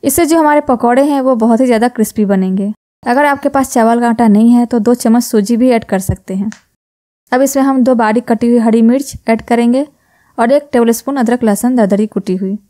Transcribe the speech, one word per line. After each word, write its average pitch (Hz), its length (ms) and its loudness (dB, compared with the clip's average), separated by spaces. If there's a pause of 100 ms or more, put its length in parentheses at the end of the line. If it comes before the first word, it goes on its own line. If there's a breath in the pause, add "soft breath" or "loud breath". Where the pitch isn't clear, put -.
इससे 330 220 0
जो 330 140 2
हमारे 294 240 2
पकौड़े 247 420 0
हैं 285 160 0
वो 262 140 0
बहुत 226 240 2
ही 262 60 2
ज़्यादा 240 240 0
क्रिस्पी 220 360 -2
बनेंगे। 190 460 -2 (320)
अगर 262 220 0
आपके 285 240 -2
पास 269 240 -2
चावल 233 280 2
का 240 80 0
आटा 233 180 2
नहीं 220 240 4
है 240 140 2
तो 240 160 -2
दो 233 140 2
चम्मच 240 280 0
सूजी 220 340 -2
भी 254 140 2
ऐड 226 140 0
कर 196 160 -2
सकते - 340 -8
हैं। 214 160 -4 (800)
अब 254 100 0
इसमें 269 220 0
हम 269 200 0
दो 254 120 2
बारीक 226 320 -2
कटी 233 200 -2
हुई 240 120 2
हरी 226 240 2
मिर्च 247 320 0 (120)
ऐड 226 180 -2
करेंगे 240 420 0 (500)
और 240 140 0
एक 285 220 0
टेबलस्पून 233 440 0
अदरक 247 260 -2
लहसुन 233 320 0
दरदरी 208 340 0
कुटी 190 260 -6
हुई। 190 220 -6 (120)